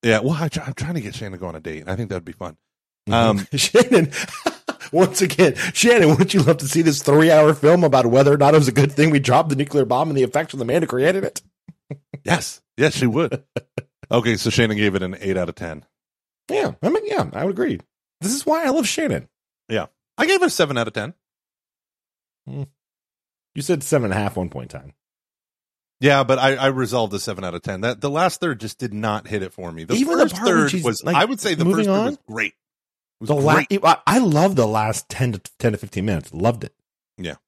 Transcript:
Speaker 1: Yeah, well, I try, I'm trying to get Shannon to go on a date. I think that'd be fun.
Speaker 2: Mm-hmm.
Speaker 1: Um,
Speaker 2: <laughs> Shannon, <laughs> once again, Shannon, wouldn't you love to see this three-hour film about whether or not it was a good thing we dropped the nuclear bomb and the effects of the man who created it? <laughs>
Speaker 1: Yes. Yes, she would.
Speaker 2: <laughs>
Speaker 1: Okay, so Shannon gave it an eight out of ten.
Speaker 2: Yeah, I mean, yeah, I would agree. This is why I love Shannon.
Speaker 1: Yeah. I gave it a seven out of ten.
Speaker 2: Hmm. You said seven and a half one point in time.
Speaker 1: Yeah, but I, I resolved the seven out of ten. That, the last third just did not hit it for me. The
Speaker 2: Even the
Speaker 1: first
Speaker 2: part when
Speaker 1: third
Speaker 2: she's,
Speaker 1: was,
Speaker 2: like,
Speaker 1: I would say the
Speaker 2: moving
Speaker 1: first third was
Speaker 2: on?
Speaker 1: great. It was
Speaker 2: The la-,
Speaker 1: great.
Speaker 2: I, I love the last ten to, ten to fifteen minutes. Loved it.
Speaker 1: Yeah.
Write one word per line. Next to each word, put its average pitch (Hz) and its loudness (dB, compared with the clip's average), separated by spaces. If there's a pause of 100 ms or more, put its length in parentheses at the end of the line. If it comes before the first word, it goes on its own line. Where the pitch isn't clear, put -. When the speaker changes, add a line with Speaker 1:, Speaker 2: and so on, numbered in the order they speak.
Speaker 1:
Yeah, 110 2
well, 131 -2
I 160 -4
try, - -8
I'm 131 -10
trying 160 -8
to 160 -6
get 104 -12
Shannon 101 -12
to 90 -14
go 92 -10
on 82 -10
a 80 -14
date. 78 -12
I 95 -6
think 110 -6
that'd 92 -8
be 82 -16
fun. 82 -14 (520)
Speaker 2:
Mm-hmm. 101 -2
Speaker 1:
Um, 110 2
Speaker 2:
<laughs> - -10
Shannon, 220 2 (380)
<laughs> - -14
once 185 2
again, 175 2 (200)
Shannon, 226 4
wouldn't 180 4
you 185 4
love 156 4
to 139 -6
see 165 0
this 151 2
three-hour 156 6
film 170 4
about 135 4
whether 139 6
or 147 4
not 143 6
it 156 10
was 143 4
a 123 -2
good 143 2
thing 156 4
we 147 4
dropped 143 2
the 139 -4
nuclear 139 0
bomb 123 0
and 147 -2
the 135 2
effects 147 -2
of 143 -10
the 123 -4
man 139 0
who 160 -4
created 170 0
it? - -8 (480)
<laughs> 143 -14 (240)
Speaker 1:
Yes. - -4 (200)
Yes, 143 2
she 127 -2
would. 127 -2
Speaker 2:
<laughs> - -20 (580)
Speaker 1:
Okay, 117 2
so 113 -2
Shannon 110 0
gave 104 0
it 95 -2
an 92 -8
eight 95 -4
out 90 -4
of 82 -10
ten. 80 -14 (640)
Speaker 2:
Yeah, 392 -2 (100)
I 180 0
mean, 427 -2
yeah, 403 -4
I 127 -6
would 196 -4
agree. 226 -4 (420)
This 202 -6
is 285 -8
why 320 0
I 269 0
love 269 0
Shannon. 247 -4 (400)
Speaker 1:
Yeah. 107 -4 (320)
I 302 0
gave 370 2
it 359 2
a 302 0
seven 143 -2
out 117 -2
of 110 -16
ten. 117 -8 (1300)
Speaker 2:
Hmm. 135 -12 (880)
You 143 -8
said 151 -2
seven 131 0
and 92 -2
a - 0
half 101 -4
one 92 -4
point 64 -14
in 76 -14
time. 69 -20 (1040)
Speaker 1:
Yeah, 139 4
but 127 2
I, 135 2
I 131 0
resolved 120 0
the 101 -6
seven 95 -8
out 87 -8
of 87 -10
ten. 95 -10
That, 117 -4
the 143 -4
last 165 -2
third 151 -6
just 101 -12
did 120 -8
not 107 -6
hit 101 -6
it 92 -14
for 90 -14
me. 80 -14
The 92 -4
Speaker 2:
Even 285 0
the 302 4
Speaker 1:
first - -4
Speaker 2:
part 202 -4
when 180 2
Speaker 1:
third 147 2
Speaker 2:
she's, 185 -4
Speaker 1:
was, - -4
Speaker 2:
like, 170 -2
Speaker 1:
I 165 4
would 240 -4
say 196 -4
the 160 -2
Speaker 2:
moving 202 0
Speaker 1:
first 202 -2
third 214 0
was 277 -6
Speaker 2:
on? - -18
Speaker 1:
great. 214 -6
It - -20
was 110 -12
Speaker 2:
The 151 2
la-, 147 2
Speaker 1:
great. 185 -2
Speaker 2:
I, 160 6 (120)
I 214 4
love 180 2
the 120 2
last 110 -2
ten 127 -4
to, 98 -8 (200)
ten 117 0
to 104 -4
fifteen 98 -6
minutes. 87 -4
Loved 107 -2
it. - -18 (420)
Speaker 1:
Yeah. 85 -12 (120)